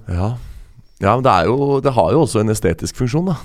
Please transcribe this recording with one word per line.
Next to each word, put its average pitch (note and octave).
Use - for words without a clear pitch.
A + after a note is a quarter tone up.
Ja. F2+
Ja, G2+
men C3
det C3
er F2
jo, C#3
det C3+
har F#2
jo D#3+
også A2
en G#2+
estetisk -
funksjon, C#3+
da. E3+